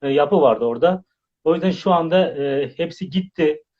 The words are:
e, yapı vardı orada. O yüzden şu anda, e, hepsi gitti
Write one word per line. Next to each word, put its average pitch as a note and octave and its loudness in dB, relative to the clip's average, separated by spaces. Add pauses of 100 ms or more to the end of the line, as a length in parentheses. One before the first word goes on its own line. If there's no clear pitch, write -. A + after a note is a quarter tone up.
e, C#3 -4
yapı D3 2
vardı A#2+ 4
orada. E3+ 0 (400)
O D#3+ 2
yüzden F3+ 0
şu F#3 -2
anda, E3+ 2
e, C#3 -4
hepsi E3+ -8
gitti D#3+ -2 (140)